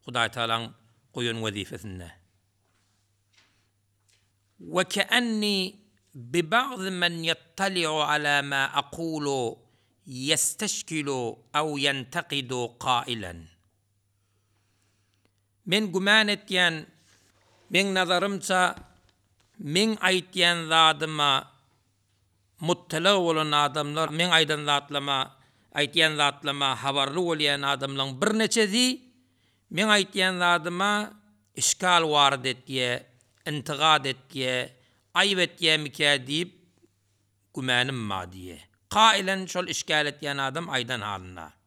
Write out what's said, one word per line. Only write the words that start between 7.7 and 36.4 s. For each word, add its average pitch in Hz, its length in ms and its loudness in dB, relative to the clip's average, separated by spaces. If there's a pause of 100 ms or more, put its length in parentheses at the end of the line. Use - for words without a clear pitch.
ala 147 280 2
ma 139 200 -2 (200)
aqulu 143 760 -4 (500)
yesteşkilu 143 1120 -4 (320)
aw 151 140 0 (120)
yantaqidu 135 840 -4 (180)
qailan. 117 600 -4 (2250)
Men 202 260 0
güman 202 360 4
etýän, 180 480 0 (960)
men 190 240 2
nazarymça, 185 800 2 (840)
men 196 360 2
aýtýän 180 720 2
zadyma 156 640 4 (1300)
muttala 175 560 2
bolan 156 380 2
adamlar, 147 580 0
men 170 240 0
aýdan 147 320 2
zatlama, 143 500 0 (580)
aýtýän 151 440 2
zatlama 143 560 0
habarly 139 540 -2
bolýan 143 340 0
adamlaryň 135 560 -4
bir 214 160 2
neçesi, 220 520 2 (840)
men 208 180 0
aýtýän 190 480 2
zadyma 175 540 2 (680)
işgal 175 520 2
ward 139 360 4
etdiýe, 127 460 -2 (580)
intigad 147 640 2
etdiýe, 127 460 -4 (580)
aýb 190 320 4
etdiýe 156 340 0
mike 147 300 0 (160)
diýip 165 260 -4 (1040)